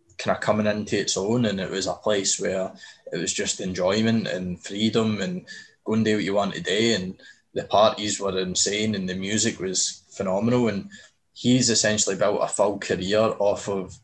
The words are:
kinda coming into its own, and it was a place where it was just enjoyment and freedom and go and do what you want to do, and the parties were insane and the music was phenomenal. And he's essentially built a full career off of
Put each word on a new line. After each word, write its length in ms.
kinda 220
coming 280
into 320
its 160
own, 300
and 160
it 80
was 180
a 60
place 480
where 320
it 40
was 140
just 300
enjoyment 680
and 340
freedom 600
and 240
go 80
and 100
do 120
what 100
you 80
want 220
to 60
do, 340
and 200
the 100
parties 560
were 180
insane 580
and 120
the 80
music 460
was 480
phenomenal. 580
And 220
he's 360
essentially 460
built 260
a 60
full 320
career 600
off 300
of 340